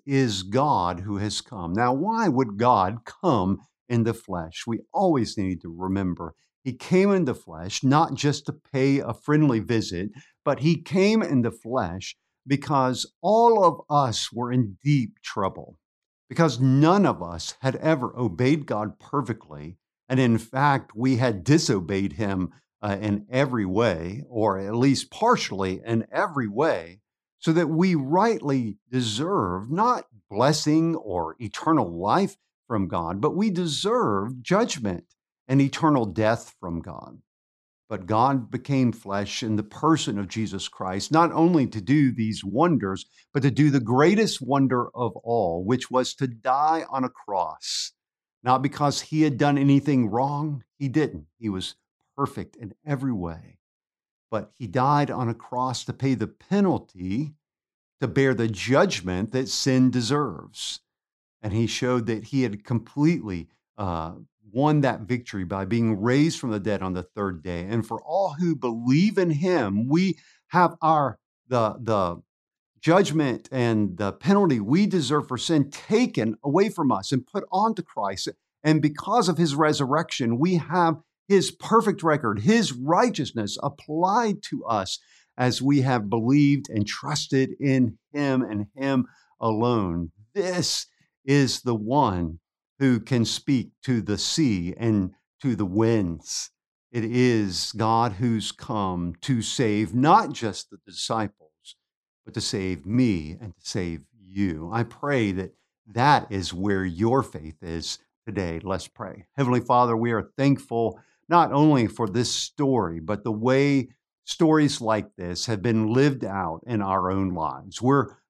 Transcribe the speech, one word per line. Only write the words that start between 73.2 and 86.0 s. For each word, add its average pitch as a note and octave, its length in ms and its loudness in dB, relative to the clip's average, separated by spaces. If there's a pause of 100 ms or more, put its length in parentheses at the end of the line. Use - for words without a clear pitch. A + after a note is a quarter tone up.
and A2 460 0
the G2 160 -2
penalty F3+ 480 2
we D3 260 2
deserve D#3 400 0
for B2 120 -4
sin D#3 320 2
taken E3 760 -2
away E3 240 2
from D3+ 240 0
us F#2+ 200 -4
and B2+ 140 -2
put - 240 -8
onto G#3 320 0
Christ. G2 460 -6 (340)
And D#3 180 4
because F3 480 0
of F3 100 0
his D#3+ 160 0
resurrection, C#3+ 840 0
we F3+ 180 2
have E3 400 0 (300)
his G3 240 4
perfect G#3+ 520 0
record, C#3 380 0
his F3+ 320 4
righteousness C3+ 880 0
applied F#3 880 -2
to - 160 -8
us G#2 320 -2 (380)
as B2 240 0
we C#3 200 2
have B2 280 0